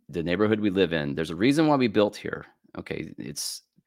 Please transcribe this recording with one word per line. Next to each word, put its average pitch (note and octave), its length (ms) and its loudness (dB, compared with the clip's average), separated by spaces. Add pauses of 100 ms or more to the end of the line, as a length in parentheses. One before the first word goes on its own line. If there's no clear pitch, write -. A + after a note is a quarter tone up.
(100)
the E2+ 120 -4
neighborhood G#2 380 2
we G#2 80 0
live F2+ 240 2
in, D2 220 -2
there's D#2+ 160 -2
a E2+ 60 -8
reason C#3 300 4
why D3 100 4
we B2+ 120 2
built G#2 260 2
here. - 300 -10 (320)
Okay. - 400 -10
It's, - 460 -10 (240)